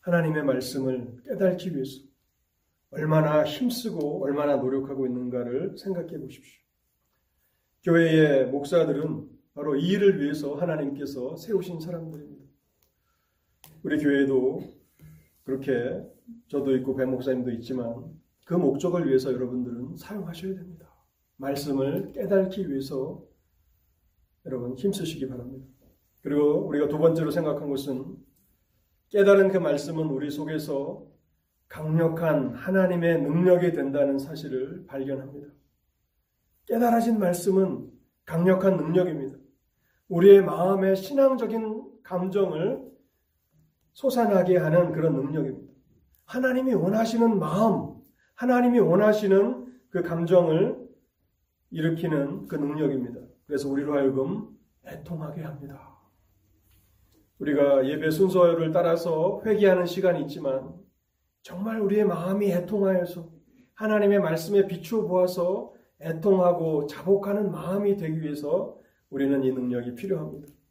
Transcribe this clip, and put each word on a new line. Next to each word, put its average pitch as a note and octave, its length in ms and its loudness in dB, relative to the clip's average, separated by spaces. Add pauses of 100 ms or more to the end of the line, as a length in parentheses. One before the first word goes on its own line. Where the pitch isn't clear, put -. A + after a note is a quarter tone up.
하나님의 D#3+ 420 0
말씀을 C3 800 -4
깨닫기 F3+ 500 -2
위해서 C3 260 -8 (880)
얼마나 D#3 520 2
힘쓰고 E3+ 800 -4
얼마나 C#3+ 340 0
노력하고 C3+ 480 -2
있는가를 B2 720 -4
생각해 E3+ 420 -8
보십시오. - 420 -18 (1200)
교회의 D#3 640 6
목사들은 D3 840 -2 (240)
바로 D3 220 -4
이 D3+ 120 0
일을 F#3+ 340 4
위해서 C#3+ 340 -4
하나님께서 C#3+ 800 -6
세우신 F3 460 -6
사람들입니다. D#3 560 -12 (1500)
우리 D3+ 160 -2
교회도 C#3 640 2 (840)
그렇게 C3+ 600 -4 (440)
저도 C3+ 300 -2
있고 B2+ 180 -4
배 C3 100 0
목사님도 B2+ 460 -4
있지만 A#2+ 520 -8 (420)
그 E3+ 80 -6
목적을 E3+ 540 0
위해서 C3 260 2
여러분들은 B2 640 -6
사용하셔야 F#3+ 580 -10
됩니다. E3+ 320 -18 (500)
말씀을 C#3 720 -4
깨닫기 F#3+ 580 0
위해서 C3+ 540 -6 (1200)
여러분 B2+ 300 -8
힘쓰시기 D#3+ 520 -4
바랍니다. B2+ 380 -14 (560)
그리고 D3 460 2
우리가 D3 200 0
두 D3+ 100 -4
번째로 D#3+ 340 2
생각한 D3+ 380 -2
것은 C#3 480 -6 (920)
깨달은 G3 400 6
그 F#3+ 80 0
말씀은 D#3+ 500 -2
우리 C#3+ 240 -4
속에서 D3 720 -6 (640)
강력한 D#3 840 0
하나님의 F3 680 2
능력이 E3+ 520 4
된다는 C#3 460 0
사실을 C#3+ 680 -8
발견합니다. C#3 600 -10 (1160)
깨달아진 A#3 540 2
말씀은 F#3 720 0 (340)
강력한 F#3 520 2
능력입니다. D#3+ 600 -2 (720)
우리의 F#3+ 340 10
마음의 F#3+ 520 2
신앙적인 A3+ 1080 -2
감정을 F#3 840 -2 (1120)
솟아나게 G3+ 600 2
하는 D#3+ 340 2
그런 D#3 240 0
능력입니다. D3 580 -6 (520)
하나님이 B3+ 480 0
원하시는 A3 680 2
마음, F3 560 0 (400)
하나님이 B3 440 4
원하시는 G#3 840 4 (240)
그 F3 140 -4
감정을 E3+ 840 2 (840)
일으키는 D#3+ 760 -2
그 - 80 -10
능력입니다. C#3+ 640 -4 (280)
그래서 C#3 220 -4
우리로 C#3+ 240 -4
하여금 C#3 600 -2 (300)
애통하게 D#3 560 -12
합니다. C#3 560 -14 (1400)
우리가 C#3 480 4
예배 D3+ 240 0
순서를 E3+ 600 4
따라서 E3+ 720 0
회개하는 G3 400 4
시간이 F3 380 0
있지만 - 500 -6 (680)
정말 A3 380 -8
우리의 G3+ 260 2
마음이 F#3 460 0
애통하여서 F3+ 800 -2 (420)
하나님의 G#3 460 2
말씀에 F#3 480 2
비추어 F#3+ 400 -4
보아서 F3+ 640 0 (280)
애통하고 E3 840 2
자복하는 G3 640 0
마음이 G3 460 -2
되기 D#3+ 240 -4
위해서 D3 560 -4 (320)
우리는 C#3 340 0
이 C3 80 2
능력이 B2 440 -4
필요합니다. D#3+ 520 -6 (240)